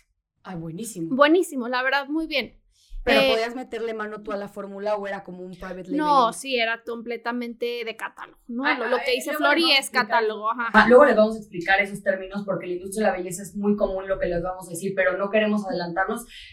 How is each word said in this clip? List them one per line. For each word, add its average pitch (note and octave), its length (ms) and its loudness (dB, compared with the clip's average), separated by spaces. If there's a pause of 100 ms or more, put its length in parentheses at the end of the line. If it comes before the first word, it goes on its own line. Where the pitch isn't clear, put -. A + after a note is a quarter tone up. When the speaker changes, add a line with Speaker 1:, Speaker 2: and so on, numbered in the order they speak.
(440)
Speaker 1:
Ah, F#3 140 -12
buenísimo. E3 580 -8
Speaker 2:
Buenísimo, C#4+ 540 4
la B3+ 120 -2
verdad, C4+ 280 -2
muy D#4+ 180 -2
bien. C4+ 320 -4 (440)
Speaker 1:
¿Pero C#4 180 4
Speaker 2:
Eh, C4+ 100 4
Speaker 1:
podías A#3 240 -2
meterle A#3 380 -8
mano G#3+ 280 -10
tú G#3+ 120 -8
a G3+ 40 -6
la G3+ 120 -10
fórmula G3+ 480 -6
o G3+ 100 -8
era G3 160 -8
como F3+ 180 -16
un F#3 100 -14
private F#3 240 -14
labeling? F#3 220 -6
Speaker 2:
No, C#4+ 360 4
sí, C4+ 240 -4
era A3+ 260 0
completamente A#3 1000 -6
de A3+ 100 -8
catálogo, - 420 -14 (100)
¿no? B3 180 -4
Speaker 1:
Ah, C#4+ 120 2
Speaker 2:
Lo, A#3 120 -4
lo B3 80 2
Speaker 1:
ah, A#3 80 -2
Speaker 2:
que B3+ 60 0
Speaker 1:
eh, B3 40 2
Speaker 2:
dice C4 160 -4
Speaker 1:
luego D4 140 -2
Speaker 2:
Flori D4 160 4
Speaker 1:
le E4 60 4
vamos C#4+ 100 6
a - 20 6
Speaker 2:
es C4+ 60 -2
Speaker 1:
explicar. B3 220 -2
Speaker 2:
catálogo, A3 440 0
ajá. A#3 220 -4
Speaker 1:
Ah, G#3+ 160 8
luego B3 160 12
les A#3 100 6
vamos G#3+ 200 4
a A3 40 -8
explicar F#3+ 400 0
esos G3+ 240 -4
términos F#3+ 420 -4
porque F#3 220 -4
la F3+ 60 -4
industria G3 320 -4
de G3 80 4
la F3+ 40 -4
belleza F3+ 260 -8
es - 120 -16
muy G#3 220 2
común F#3+ 320 -2
lo F#3+ 100 -2
que F3+ 60 0
les F3 180 -2
vamos F#3 240 -8
a F3+ 40 -14
decir, F#3 220 -6
pero F#3 240 2
no G3+ 120 -2
queremos G#3 360 0
adelantarnos F#3 600 -4 (280)